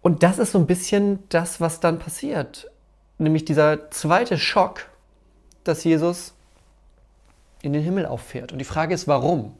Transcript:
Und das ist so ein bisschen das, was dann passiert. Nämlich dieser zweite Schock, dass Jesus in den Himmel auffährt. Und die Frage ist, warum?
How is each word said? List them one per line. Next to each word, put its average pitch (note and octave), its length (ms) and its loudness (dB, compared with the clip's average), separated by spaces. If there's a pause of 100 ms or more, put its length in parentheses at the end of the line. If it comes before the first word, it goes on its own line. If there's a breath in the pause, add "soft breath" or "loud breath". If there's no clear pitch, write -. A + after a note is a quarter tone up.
Und E3 220 2
das F#3 160 2
ist A3+ 140 0
so G3+ 40 4
ein E3 80 4
bisschen G3 540 0 (100)
das, F3 320 -2
was E3 180 -4
dann E3+ 200 0
passiert. - 720 -8 (480)
Nämlich D#3 260 2
dieser D3+ 460 2
zweite F3 480 0
Schock, - 480 0 (760)
dass D#3+ 200 -2
Jesus E3 500 0 (1300)
in C#3+ 120 -4
den D3+ 100 0
Himmel F3+ 240 -2
auffährt. B2 440 -10
Und C#3 60 -10
die C3 80 -8
Frage D#3+ 300 -2
ist, F3 120 -6
warum? C#3 520 0